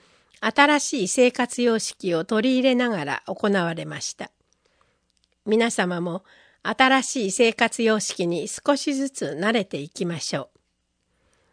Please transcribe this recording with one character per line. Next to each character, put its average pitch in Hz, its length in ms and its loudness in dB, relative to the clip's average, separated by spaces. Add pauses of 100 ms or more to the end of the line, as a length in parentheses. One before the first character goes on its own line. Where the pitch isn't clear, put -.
(400)
新 285 400 4
し 269 260 -2
い - 20 -4
生 247 240 4
活 247 300 -4
様 233 180 2
式 - 340 -4
を 160 100 0
取 220 280 0
り 262 60 4
入 254 40 4
れ 254 140 4
な 247 140 2
が 185 140 -2
ら 139 220 -4
行 196 220 -2
わ 180 260 2
れ 160 120 -8
ま 147 140 -12
し - 140 -8
た。 - 180 -14 (1120)
皆 226 260 2
様 180 300 -2
も 175 220 -4 (380)
新 262 400 4
し 240 260 -4
い 196 40 -2
生 226 220 2
活 226 280 0
様 220 180 2
式 - 280 -4
に 170 200 -2
少 - 280 0
し 285 180 -4
ず 269 160 -2
つ 147 300 -6
慣 202 120 0
れ 226 140 0
て - 120 -10
い 143 120 -10
き - 160 -6
ま - 140 -4
し - 180 -6
ょ 135 160 -8
う。 - 60 -20 (920)